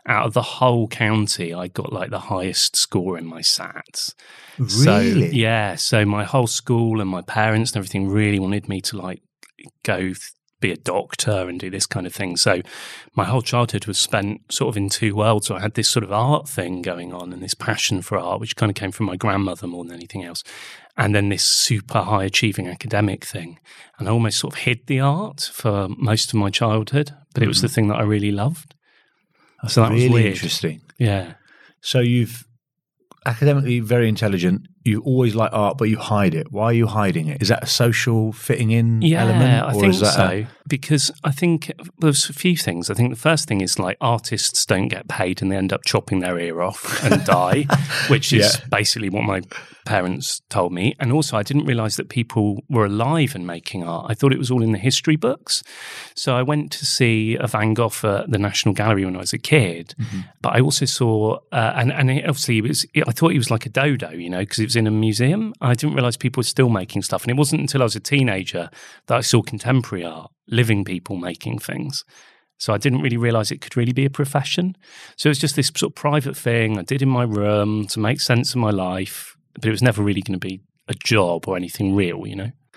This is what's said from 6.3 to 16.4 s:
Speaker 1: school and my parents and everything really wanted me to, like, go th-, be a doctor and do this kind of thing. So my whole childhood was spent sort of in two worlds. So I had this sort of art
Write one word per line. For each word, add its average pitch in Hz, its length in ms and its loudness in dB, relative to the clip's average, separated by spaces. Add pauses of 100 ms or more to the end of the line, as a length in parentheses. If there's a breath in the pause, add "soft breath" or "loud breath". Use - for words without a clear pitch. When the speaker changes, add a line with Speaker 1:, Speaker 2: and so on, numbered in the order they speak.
Speaker 1:
school 117 540 0
and 98 100 -2
my 90 120 -6
parents 110 500 0
and - 40 -2
everything 98 320 -2
really 104 300 2
wanted 95 300 -2
me 95 140 -4
to, - 140 -6
like, 92 240 -10 (640)
go 95 140 0
th-, 92 200 -6 (420)
be 92 100 -2
a 85 60 -6
doctor 92 720 -4
and 87 120 -8
do 95 80 -8
this 95 160 -6
kind 92 220 -4
of 87 80 -12
thing. 90 240 -4
So 90 240 2 (520 loud breath)
my 98 100 2
whole 107 180 0
childhood 117 440 -2
was 101 120 -4
spent 104 420 -2 (100)
sort - 200 -2
of 104 80 -4
in 101 100 0
two 101 260 -2
worlds. 107 340 2
So 98 80 -4
I 92 40 -8
had 107 140 -4
this 110 160 0
sort 113 140 0
of 95 80 -8
art 135 360 0